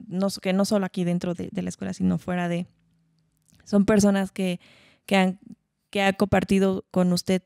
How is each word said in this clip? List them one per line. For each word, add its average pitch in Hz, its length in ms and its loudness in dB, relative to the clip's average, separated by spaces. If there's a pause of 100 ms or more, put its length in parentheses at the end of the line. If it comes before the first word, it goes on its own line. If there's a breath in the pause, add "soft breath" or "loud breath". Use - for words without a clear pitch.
no 185 200 -2
s-, 196 140 -6
que 185 120 -2
no 196 140 2
solo 202 180 0
aquí 185 200 -4
dentro 175 280 -2
de, 180 180 -8
de 180 120 -6
la 180 80 -6
escuela, 185 240 -10
sino 185 240 0
fuera 180 300 -4
de, 175 180 -6 (1000)
son 202 220 2
personas 202 460 4
que, 185 280 -4 (460 soft breath)
que 196 100 0
han, 185 220 2 (520)
que 202 120 -2
ha 196 120 2
compartido 190 760 2
con 180 220 2
usted 180 340 -2